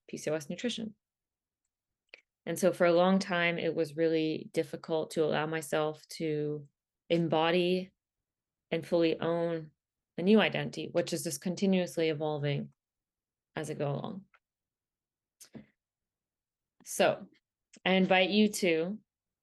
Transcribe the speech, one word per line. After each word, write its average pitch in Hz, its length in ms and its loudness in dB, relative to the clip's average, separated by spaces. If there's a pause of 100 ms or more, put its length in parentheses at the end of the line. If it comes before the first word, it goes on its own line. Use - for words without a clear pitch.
P - 80 -12
C - 140 -6
O 151 40 -2
S 156 140 -6
nutrition. 220 460 -8 (1500)
And 170 120 -4
so 180 140 4
for 175 140 2
a 175 60 6
long 185 260 6
time, 170 400 0
it 160 160 -2
was 156 220 -2
really 160 580 0
difficult 160 580 -4
to 165 120 0
allow 151 220 0
myself 156 560 -4 (140)
to 151 460 -4 (480)
embody 170 840 2 (760)
and 165 160 -4
fully 170 340 2
own 165 460 -2 (520)
a 165 40 -4
new 208 180 6
identity, 151 520 -2
which 170 200 -2
is 156 120 -4
just 165 160 -6
continuously 180 720 0
evolving 147 580 -2 (880)
as 156 140 -6
I 151 40 -6
go 143 160 -4
along. 185 320 -8 (2500)
So - 320 0 (720)
I 185 60 4
invite 190 380 4
you 208 180 4
to, 180 500 -2 (440)